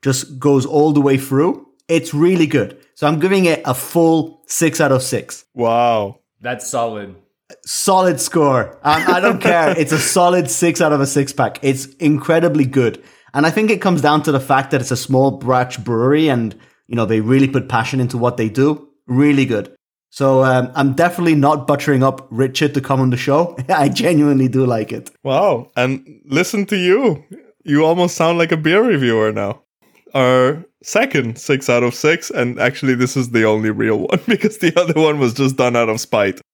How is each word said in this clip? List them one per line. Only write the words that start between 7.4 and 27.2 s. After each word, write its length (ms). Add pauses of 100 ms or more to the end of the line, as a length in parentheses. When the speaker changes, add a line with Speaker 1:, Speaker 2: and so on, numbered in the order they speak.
Speaker 1:
Solid 540
score. 640
Um, 240
I 120
don't 220
care. 340
Speaker 2:
<laughs> 20
Speaker 1:
It's 140
a 80
solid 500
six 320
out 120
of 80
a 60
six 260
pack. 280
It's 240 (100)
incredibly 680
good. 380 (300)
And 120
I 40
think 200
it 120
comes 200
down 220
to 80
the 80
fact 320
that 100
it's 100
a 60
small 340
batch 520
brewery 460
and, 260 (320)
you 80
know, 100
they 160
really 260
put 220
passion 300
into 180
what 200
they 120
do. 400 (180)
Really 380
good. 300 (360)
So, 320
um, 320
I'm 180
definitely 420
not 320
buttering 360
up 280
Richard 420
to 80
come 180
on 120
the 60
show. 460
<laughs> 60
I 200
genuinely 580
do 180
like 260
it. 200 (120)
Speaker 2:
Wow. 520
And 500
listen 420
to 100
you. 460 (400)